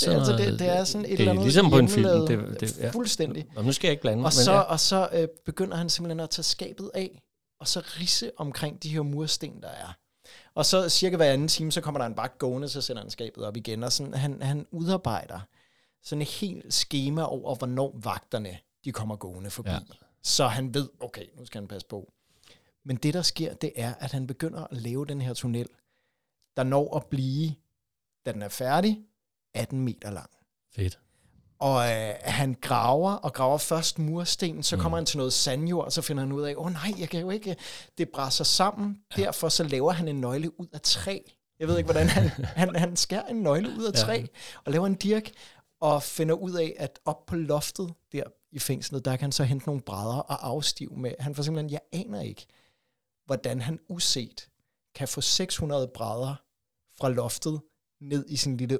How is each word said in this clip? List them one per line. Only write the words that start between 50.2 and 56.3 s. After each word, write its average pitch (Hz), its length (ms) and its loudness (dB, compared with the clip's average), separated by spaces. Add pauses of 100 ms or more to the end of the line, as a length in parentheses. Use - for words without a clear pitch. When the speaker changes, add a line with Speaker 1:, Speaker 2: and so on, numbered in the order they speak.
Speaker 2:
afstive - 500 -2
med. 127 220 -4
Han 139 160 -6
får 143 80 -4
simpelthen, 151 280 -2
jeg 151 100 -6 (120)
aner 165 280 -6
ikke, - 240 -10 (800)
hvordan 127 360 -2
han 160 180 -4 (100)
uset - 600 -2 (460)
kan 135 120 -4
få - 140 -4
seks - 360 0
hundrede 143 300 0
brædder 120 480 -6 (600)